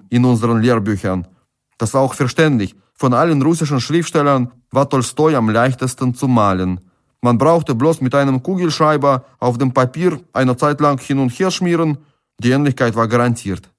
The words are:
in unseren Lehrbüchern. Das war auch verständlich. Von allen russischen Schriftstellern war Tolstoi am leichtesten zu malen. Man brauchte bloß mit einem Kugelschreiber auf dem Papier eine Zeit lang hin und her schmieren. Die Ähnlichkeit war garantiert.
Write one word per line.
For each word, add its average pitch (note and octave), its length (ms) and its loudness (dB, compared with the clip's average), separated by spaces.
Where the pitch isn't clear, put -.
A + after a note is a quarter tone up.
in B2 160 2
unseren A#2 360 2
Lehrbüchern. G#2 680 -2
Das A2+ 160 -6
war C3+ 80 2
auch C3 120 -2
verständlich. C3 640 0
Von B2+ 200 0
allen D3 280 2
russischen D3 400 0
Schriftstellern C#3+ 720 0
war C3+ 180 0
Tolstoi D3 460 0
am A2+ 140 2
leichtesten B2 640 -2
zu C3+ 140 -4
malen. F#2+ 520 0
Man A#2+ 160 2
brauchte D#3 360 2
bloß D3+ 280 0
mit B2+ 140 -2
einem C3+ 280 0
Kugelschreiber D3+ 840 0
auf B2 180 -2
dem C3 160 -2
Papier D3 460 0
eine B2+ 220 0
Zeit D3 260 -2
lang C#3+ 180 2
hin C#3 200 -4
und C3 100 0
her F#3 220 -2
schmieren. E3+ 460 0
Die A#2+ 120 0
Ähnlichkeit C3 440 0
war A2+ 120 0
garantiert. A2+ 720 -2